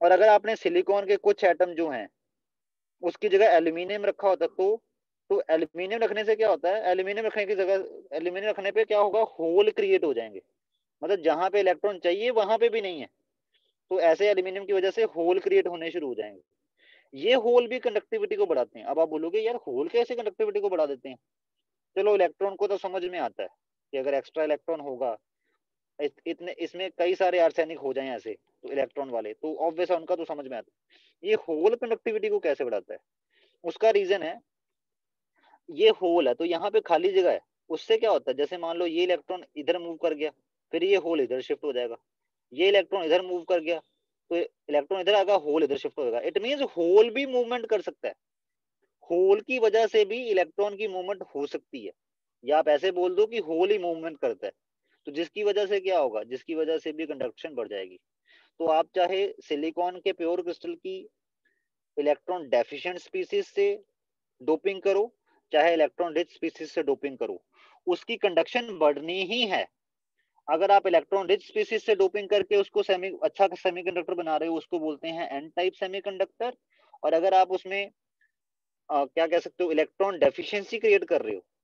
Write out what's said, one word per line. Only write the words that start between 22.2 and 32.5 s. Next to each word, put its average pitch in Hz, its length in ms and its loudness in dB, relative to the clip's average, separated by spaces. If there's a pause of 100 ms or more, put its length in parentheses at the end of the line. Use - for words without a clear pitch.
को 196 100 -2
तो 196 100 -2
समझ 185 280 -6
में 180 140 -8
आता 117 240 -6
है 92 60 -8 (440)
कि 139 60 -4
अगर 135 160 -2
extra 139 300 -4
electron 156 360 -4
होगा, 127 380 -6 (840)
इत-, 147 260 -6
इतने, 170 260 -10
इसमें 175 460 -8
कई 180 160 2
सारे 180 240 2
arsenic 160 400 0
हो 135 140 -4
जाएं 135 180 -6
ऐसे, 110 280 -10 (240)
तो 139 100 -12
electron 135 380 -4
वाले, 110 240 -6
तो 151 220 -8
obvious 165 340 -2
है, 180 60 2
उनका 165 200 -2
तो 165 80 0
समझ 147 220 -8
में 127 120 -10
आता - 180 -14
है। - 320 -20 (200)
ये 214 60 2
होल 175 400 2
conductivity 220 540 -4
को 202 100 0
कैसे 151 260 -2